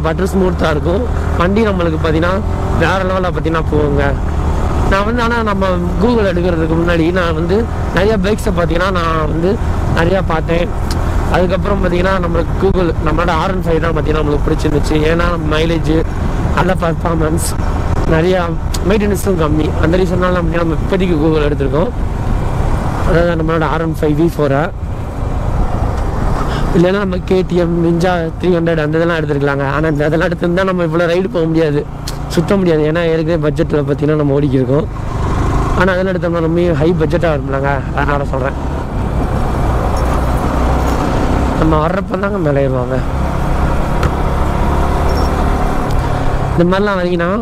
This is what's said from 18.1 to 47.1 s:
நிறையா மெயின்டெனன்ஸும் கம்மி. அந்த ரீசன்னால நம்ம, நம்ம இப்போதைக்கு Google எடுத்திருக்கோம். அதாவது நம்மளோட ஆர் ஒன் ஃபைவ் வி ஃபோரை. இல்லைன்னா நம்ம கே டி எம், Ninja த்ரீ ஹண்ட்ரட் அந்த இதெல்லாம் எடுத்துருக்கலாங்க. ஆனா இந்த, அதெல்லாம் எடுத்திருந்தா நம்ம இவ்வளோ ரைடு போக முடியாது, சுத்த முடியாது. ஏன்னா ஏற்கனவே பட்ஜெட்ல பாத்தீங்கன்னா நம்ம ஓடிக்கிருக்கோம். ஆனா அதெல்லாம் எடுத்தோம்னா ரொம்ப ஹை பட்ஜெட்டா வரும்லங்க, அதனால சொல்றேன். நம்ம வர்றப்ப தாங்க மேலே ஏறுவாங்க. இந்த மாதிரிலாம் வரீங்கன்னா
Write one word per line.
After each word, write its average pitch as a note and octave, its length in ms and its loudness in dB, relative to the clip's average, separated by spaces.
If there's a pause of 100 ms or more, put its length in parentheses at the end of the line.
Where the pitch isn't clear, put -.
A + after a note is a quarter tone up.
நிறையா F3+ 280 2 (460)
மெயின்டெனன்ஸும் G3 520 2
கம்மி. D#3 260 2 (180)
அந்த E3 160 2
ரீசன்னால F3+ 400 0
நம்ம, E3 200 0
நம்ம E3 220 0
இப்போதைக்கு F#3 400 0
Google D#3 260 2
எடுத்திருக்கோம். C#3+ 420 0 (1160)
அதாவது E3+ 320 4
நம்மளோட D#3+ 260 0 (100)
ஆர் E3 100 -2
ஒன் D#3 140 -2
ஃபைவ் D3+ 200 2
வி E3+ 160 4
ஃபோரை. C#3+ 260 2 (2250)
இல்லைன்னா F#3 300 4
நம்ம F#3 120 -2 (120)
கே F#3+ 80 2 (120)
டி E3+ 140 0
எம், E3+ 100 0 (120)
Ninja E3+ 280 2 (260)
த்ரீ F3+ 180 -2
ஹண்ட்ரட் E3 260 0
அந்த D3+ 160 -2
இதெல்லாம் E3+ 200 0
எடுத்துருக்கலாங்க. C#3+ 460 -2 (120)
ஆனா D#3+ 160 0
இந்த, D3 160 0
அதெல்லாம் E3 200 0
எடுத்திருந்தா F3 400 0
நம்ம F3+ 200 0
இவ்வளோ E3+ 240 0
ரைடு F#3 240 -2
போக E3 140 0
முடியாது, D#3 300 2 (540)
சுத்த F3+ 260 2
முடியாது. D#3+ 300 2
ஏன்னா E3+ 120 0 (100)
ஏற்கனவே D#3+ 340 0
பட்ஜெட்ல D3 420 0
பாத்தீங்கன்னா D3+ 320 0
நம்ம C#3+ 160 2
ஓடிக்கிருக்கோம். C3+ 500 2 (920)
ஆனா F#3 160 2
அதெல்லாம் F#3+ 180 0
எடுத்தோம்னா E3+ 340 0
ரொம்ப E3+ 200 2 (160)
ஹை E3 60 4 (120)
பட்ஜெட்டா D#3+ 320 0
வரும்லங்க, C3+ 400 -2 (240)
அதனால C#3+ 360 0
சொல்றேன். C3+ 240 -2 (3000)
நம்ம D#3+ 120 4 (120)
வர்றப்ப F#3 360 -2
தாங்க G3+ 240 -2
மேலே C#3 200 2
ஏறுவாங்க. B2+ 280 0 (3500)
இந்த E3+ 180 4
மாதிரிலாம் G3 300 0
வரீங்கன்னா F3 300 0 (100)